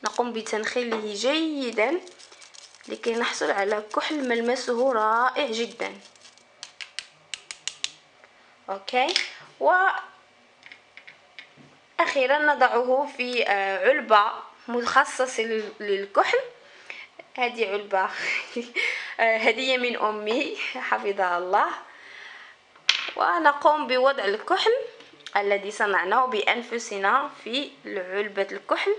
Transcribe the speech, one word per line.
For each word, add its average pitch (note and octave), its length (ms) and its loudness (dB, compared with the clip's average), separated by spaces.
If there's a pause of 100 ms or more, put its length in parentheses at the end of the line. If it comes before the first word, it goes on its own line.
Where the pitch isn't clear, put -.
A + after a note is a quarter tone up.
نقوم A#3+ 300 -2
بتنخيله A3 800 -4
جيدا C#4 880 0 (840)
لكي A3+ 280 -4
نحصل A#3 360 -2
على G3+ 320 0 (120)
كحل D4 320 -2
ملمسه A#3+ 680 0
رائع A#3 580 2
جدا. A3 420 -6 (2750)
أوكي، B3 440 0 (2750)
وأخيرا C#4+ 380 4
نضعه C4 800 4
في، B3 300 -2
آه، G3 420 2
علبة A3 420 4 (360)
مخصصة A#3+ 760 0
لل-، A3 360 -4
للكحل. G3+ 600 2 (1000)
هذه A3+ 340 -2
علبة، G3+ 380 0 (540)
<laughs> - 560 -6
آه، A3+ 180 4
هدية B3+ 400 2
من B3 200 -2
أمي G#3+ 600 -2 (180)
حفظها G3+ 600 -2
الله. F#3+ 300 2 (1500)
ونقوم D4+ 720 4
بوضع B3+ 380 4
الكحل E4+ 480 2 (640)
الذي G3+ 340 0
صنعناه G#3 540 2
بأنفسنا A#3 1040 0 (140)
في C4+ 280 -6 (140)
علبة G3 680 -4
الكحل. E4+ 480 0